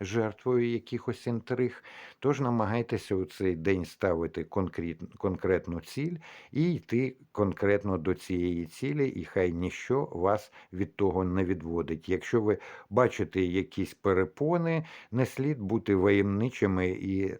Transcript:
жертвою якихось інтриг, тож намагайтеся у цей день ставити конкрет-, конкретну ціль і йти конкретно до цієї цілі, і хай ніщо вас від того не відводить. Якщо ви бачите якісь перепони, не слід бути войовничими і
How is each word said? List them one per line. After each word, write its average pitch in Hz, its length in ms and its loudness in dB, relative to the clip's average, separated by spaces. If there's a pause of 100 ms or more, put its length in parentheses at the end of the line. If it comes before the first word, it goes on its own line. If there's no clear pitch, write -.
жертвою 113 680 0
якихось 117 580 -6
інтриг, 120 560 -2 (360)
тож 135 200 0
намагайтеся 117 760 0
у 92 100 0
цей 92 300 -2
день 87 300 0
ставити 85 580 -2
конкрет-, 85 760 -4
конкретну 87 640 0
ціль 160 360 -6 (340)
і 165 220 2
йти 131 420 -2 (160)
конкретно 101 640 2
до 87 160 0
цієї 87 520 -2
цілі, 139 420 -2
і - 160 -6
хай 90 280 2
ніщо 90 600 -2
вас 98 400 0 (220)
від 95 220 -4
того 95 280 2
не 92 220 0
відводить. 82 640 -4
Якщо 92 320 0
ви 104 160 2 (320)
бачите 104 520 2
якісь 90 520 -2
перепони, 95 420 0 (760)
не 127 140 2
слід 135 360 -2
бути 104 340 2
войовничими 101 920 4
і 95 500 -2